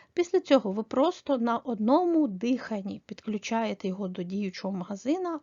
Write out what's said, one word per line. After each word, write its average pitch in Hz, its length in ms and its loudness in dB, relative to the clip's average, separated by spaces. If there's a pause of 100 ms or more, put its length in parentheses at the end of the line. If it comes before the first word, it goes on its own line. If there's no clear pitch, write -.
(140)
Після 349 260 2
цього 226 320 4
ви 214 120 -4
просто 285 540 0
на 233 200 0
одному 285 680 2
диханні 202 800 -2
підключаєте 214 800 -4
його 190 200 -4
до 185 160 -6
діючого 190 540 -4
магазина 294 640 -4